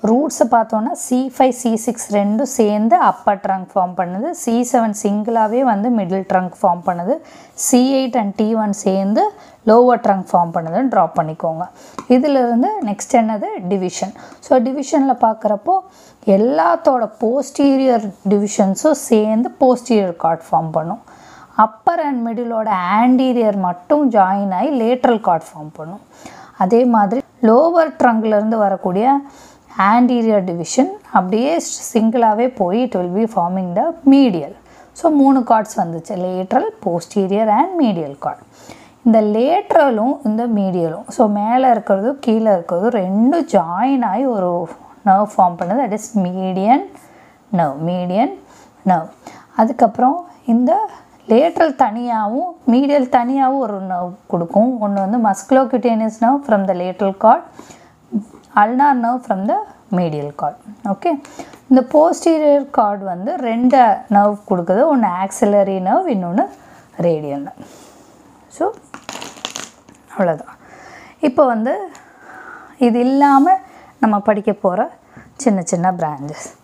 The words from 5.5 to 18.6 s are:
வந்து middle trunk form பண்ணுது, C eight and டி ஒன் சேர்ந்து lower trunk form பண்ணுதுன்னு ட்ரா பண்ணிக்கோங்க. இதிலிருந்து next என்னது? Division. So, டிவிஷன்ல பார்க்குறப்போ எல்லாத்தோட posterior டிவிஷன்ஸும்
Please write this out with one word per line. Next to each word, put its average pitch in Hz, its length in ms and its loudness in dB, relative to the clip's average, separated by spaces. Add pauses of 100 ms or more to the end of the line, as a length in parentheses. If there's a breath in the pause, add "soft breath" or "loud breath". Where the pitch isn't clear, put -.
வந்து 208 180 0 (100)
middle 185 320 -4
trunk 185 300 -2
form 175 260 0
பண்ணுது, 180 280 -2 (520 loud breath)
C 247 140 4 (180)
eight 262 220 -2
and 202 180 -4
டி 214 100 0 (140)
ஒன் 208 100 -2 (120)
சேர்ந்து 196 400 0 (460 loud breath)
lower 240 360 4
trunk 196 240 -2
form 175 240 0
பண்ணுதுன்னு 180 400 -2
ட்ரா 185 100 4 (140)
பண்ணிக்கோங்க. 160 460 -4 (500 loud breath)
இதிலிருந்து 254 560 2 (180)
next - 320 -6
என்னது? 226 300 -4 (220)
Division. 185 420 -6 (320 loud breath)
So, - 60 4 (160)
டிவிஷன்ல 269 460 0 (100)
பார்க்குறப்போ 220 500 0 (640 soft breath)
எல்லாத்தோட 285 680 2 (180)
posterior 269 840 0 (260)
டிவிஷன்ஸும் 208 680 0 (100)